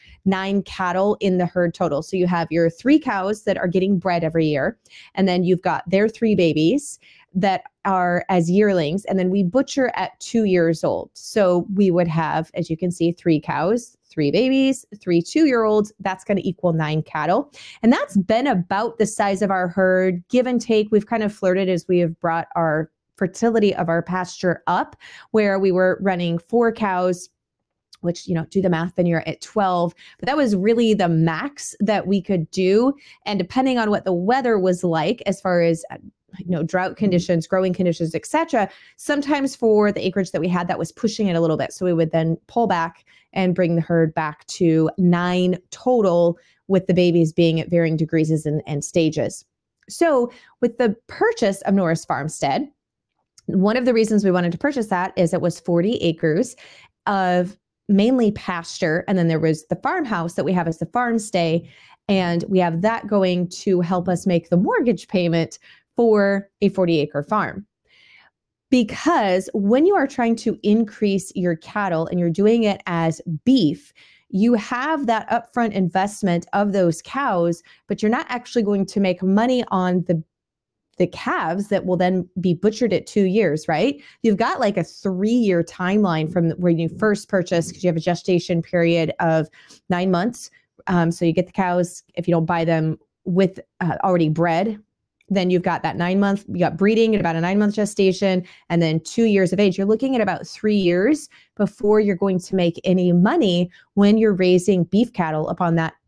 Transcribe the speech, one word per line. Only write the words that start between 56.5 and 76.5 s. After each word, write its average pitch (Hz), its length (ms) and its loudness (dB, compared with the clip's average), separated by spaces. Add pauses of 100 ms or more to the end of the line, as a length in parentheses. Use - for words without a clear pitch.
of 180 520 0 (300)
mainly 220 420 4
pasture. 175 800 -4
And 190 100 0
then 170 80 2
there 160 140 0
was 160 260 -2
the - 80 -4
farmhouse 220 600 -4
that 165 100 -4
we 165 80 -2
have 175 160 -2
as 160 100 -4
the 165 80 -6
farm 240 320 -2
stay. 170 500 -2 (380)
And 175 420 0
we 185 120 2
have 170 220 0
that 220 260 -2
going 185 400 0
to 180 320 -2
help 180 280 -2
us 180 200 -2
make 170 200 0
the 175 80 2
mortgage 247 520 0
payment 170 500 0 (380)
for 202 520 2 (140)
a 202 60 6
forty 175 320 0
acre 147 240 -4
farm. 202 420 -4 (1040)
Because 214 800 0
when 226 320 2
you 403 120 4
are 277 100 0
trying 233 300 -2
to 226 260 -4
increase 208 720 0
your 180 220 -2
cattle 175 500 -4
and 180 140 -4
you're 170 100 0
doing 214 320 2
it 208 240 0
as 165 340 -2 (240)
beef, 233 480 2 (360)
you 220 260 2
have 269 520 -2
that 220 220 -2
upfront 233 440 -2
investment 185 800 -2